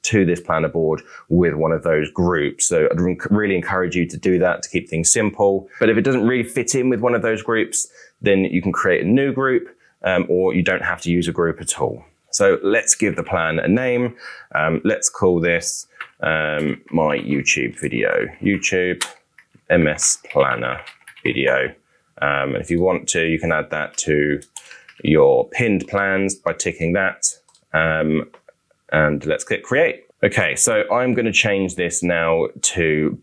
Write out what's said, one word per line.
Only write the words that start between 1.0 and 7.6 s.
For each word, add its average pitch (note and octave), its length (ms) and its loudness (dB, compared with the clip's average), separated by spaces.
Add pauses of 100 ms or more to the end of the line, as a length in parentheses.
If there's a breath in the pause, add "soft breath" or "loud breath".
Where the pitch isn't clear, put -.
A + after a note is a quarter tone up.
with E2+ 240 4
one D#2+ 200 0
of D#2 100 -2
those D2+ 280 0
groups. F2 560 -2
So D#2 240 2
I'd E2 80 -2
re-, F2 200 0 (120)
really G2+ 260 2
encourage F2 380 -2
you F2 140 0
to - 80 -12
do F#2 220 2
that F2+ 240 0
to - 80 -12
keep F2 180 -4
things E2 240 0
simple. G2+ 560 0 (120)
But A2+ 100 4
if G#2+ 80 4
it - 40 2
doesn't B2+ 240 2
really A#2+ 220 0
fit - 260 -4
in B2+ 140 0
with A#2 120 0
one A#2+ 140 2
of A2+ 60 0
those A2 220 -2
groups, - 480 -2 (320 loud breath)